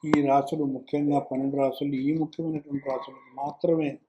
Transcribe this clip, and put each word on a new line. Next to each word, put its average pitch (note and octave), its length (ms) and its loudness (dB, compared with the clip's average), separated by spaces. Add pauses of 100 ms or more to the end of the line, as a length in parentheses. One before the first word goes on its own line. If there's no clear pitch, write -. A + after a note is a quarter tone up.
ఈ D3 220 4
రాశులు, C#3 360 2
ముఖ్యంగా C#3+ 560 0
పన్నెండు C#3 380 -2
రాశులు, C#3 380 0
ఈ C#3 220 0
ముఖ్యమైనటువంటి D3+ 720 -4
రాశులకు C3 560 -8
మాత్రమే D3+ 520 0 (120)